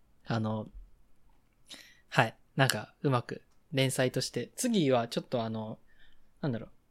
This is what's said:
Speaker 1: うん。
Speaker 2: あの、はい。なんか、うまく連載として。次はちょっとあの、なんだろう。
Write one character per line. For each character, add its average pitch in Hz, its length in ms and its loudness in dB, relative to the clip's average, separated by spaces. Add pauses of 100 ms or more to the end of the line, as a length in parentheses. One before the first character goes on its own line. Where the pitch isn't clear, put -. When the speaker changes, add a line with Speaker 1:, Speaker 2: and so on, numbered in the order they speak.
(300)
Speaker 1:
う - 40 0
ん。 - 20 2
Speaker 2:
あ 113 40 2
の、 110 300 -2 (1400)
は - 160 4
い。 - 100 -6 (200)
な 135 100 6
ん - 20 4
か、 - 340 -4
う 151 80 0
ま 123 120 2
く - 220 -12 (280)
連 131 200 2
載 127 200 2
と 131 100 -2
し - 80 -6
て。 120 260 -6
次 202 360 2
は 120 160 4
ち - 120 -4
ょ - 20 -2
っ - 40 -14
と 120 180 -2
あ 113 60 -4
の、 110 300 -6 (600)
な 156 80 0
ん - 20 0
だ 113 80 -4
ろ - 80 -10
う。 - 20 -20 (220)